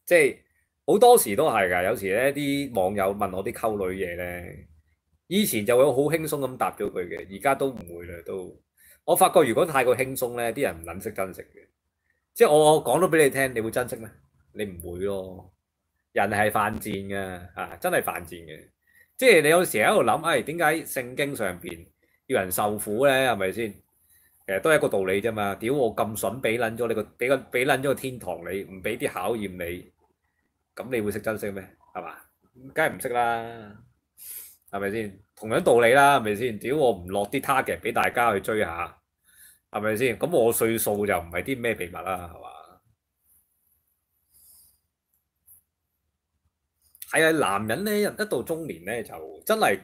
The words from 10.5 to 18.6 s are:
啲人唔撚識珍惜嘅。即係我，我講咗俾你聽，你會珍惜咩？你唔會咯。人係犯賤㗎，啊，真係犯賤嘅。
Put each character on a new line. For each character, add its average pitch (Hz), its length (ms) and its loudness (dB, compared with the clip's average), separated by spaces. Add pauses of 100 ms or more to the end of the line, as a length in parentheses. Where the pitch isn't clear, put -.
啲 143 80 -6
人 90 180 -2
唔 82 60 -16
撚 87 160 -12
識 110 100 -8
珍 95 220 -6
惜 - 80 -16
嘅。 - 320 -20 (600)
即 226 100 2
係 220 60 8
我， 151 240 8
我 156 100 4
講 127 160 2
咗 170 120 2
俾 160 120 6
你 135 60 6
聽， 135 240 0
你 117 80 -4
會 113 80 -4
珍 123 180 -2
惜 - 80 -10
咩？ 110 140 -12 (440)
你 104 120 -6
唔 87 280 -10
會 90 120 -8
咯。 92 480 -8 (600)
人 104 180 2
係 104 200 2
犯 107 280 0
賤 98 280 -8
㗎， 92 460 -8
啊， 92 260 -10
真 180 120 -2
係 151 120 0
犯 85 220 -8
賤 80 40 -18 (140)
嘅。 78 260 -20 (460)